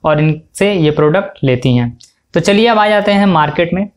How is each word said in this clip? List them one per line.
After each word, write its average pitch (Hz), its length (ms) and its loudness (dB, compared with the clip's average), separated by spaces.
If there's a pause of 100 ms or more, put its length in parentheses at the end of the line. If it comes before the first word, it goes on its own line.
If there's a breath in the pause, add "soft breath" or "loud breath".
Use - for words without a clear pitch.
और 151 140 0
इनसे 156 540 -2
ये 156 180 0
प्रोडक्ट 151 520 -2
लेती 127 320 0
हैं। 120 220 -2 (360 soft breath)
तो 170 60 2
चलिए 202 280 2
अब 220 120 2
आ 208 100 2
जाते 208 220 0
हैं 202 140 2
मार्केट 170 480 0
में। 196 240 -4